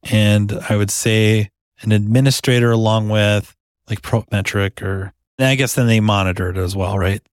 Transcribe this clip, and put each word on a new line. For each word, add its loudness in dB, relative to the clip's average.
and 0
I 0
would 0
say 0
an -2
administrator 2
along 0
with, 0
like, -8
Prometric -4
or, -8
and 2
I 4
guess -2
then 2
they 4
monitor 0
it -6
as -4
well, -4
right? -2